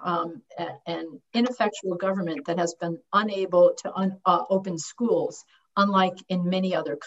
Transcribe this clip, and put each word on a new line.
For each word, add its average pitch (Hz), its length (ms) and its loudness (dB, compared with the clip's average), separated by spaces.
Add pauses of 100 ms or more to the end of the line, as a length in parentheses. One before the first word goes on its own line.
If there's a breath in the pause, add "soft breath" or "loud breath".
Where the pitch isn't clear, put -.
um, 170 400 -4 (160)
a-, 170 280 -8
an 165 340 -8 (140)
ineffectual 226 640 0
government 175 500 -2
that 170 140 -2
has 170 160 -2
been 170 220 -4 (140)
unable 190 680 4
to - 140 -8
un-, 190 320 -2
uh, 175 240 4
open 190 280 0
schools, 170 640 -2 (320)
unlike 190 420 2 (120)
in 180 200 0
many 185 260 0
other 156 320 -2